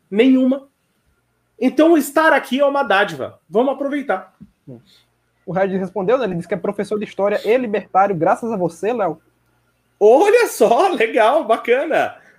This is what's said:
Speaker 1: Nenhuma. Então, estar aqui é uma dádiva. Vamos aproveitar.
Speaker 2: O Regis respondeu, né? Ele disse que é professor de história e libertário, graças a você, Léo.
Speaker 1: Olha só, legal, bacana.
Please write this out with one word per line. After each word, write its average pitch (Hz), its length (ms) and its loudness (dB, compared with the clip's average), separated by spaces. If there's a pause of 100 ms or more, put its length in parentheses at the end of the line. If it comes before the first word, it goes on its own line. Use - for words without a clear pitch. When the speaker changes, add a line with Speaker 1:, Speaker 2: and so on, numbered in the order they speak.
(120)
Speaker 1:
Nenhuma. 262 560 2 (920)
Então, 311 380 2
estar 311 360 2
aqui 262 260 -2
é 285 60 2
uma 277 180 0
dádiva. 185 560 -2 (100)
Vamos 254 240 -2
aproveitar. 269 600 -6 (1120)
Speaker 2:
O 185 80 -12
Regis 185 260 -2
respondeu, 196 380 -2
né? 254 80 -2
Ele 185 100 -6
disse 165 120 -8
que - 60 -4
é 196 40 -6
professor 202 400 -6
de 208 80 -6
história 202 400 -4
e 214 120 2
libertário, 202 580 -2
graças 208 360 -2
a 226 60 -6
você, 180 340 -4
Léo. 190 300 -4 (800)
Speaker 1:
Olha 392 480 6
só, 254 420 2
legal, 240 560 0
bacana. 233 720 -2 (240)